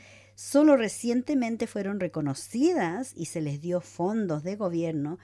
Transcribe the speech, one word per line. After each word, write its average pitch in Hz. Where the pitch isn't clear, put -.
solo 294
recientemente 233
fueron 202
reconocidas 185
y 170
se -
les 143
dio 175
fondos 175
de 185
gobierno 165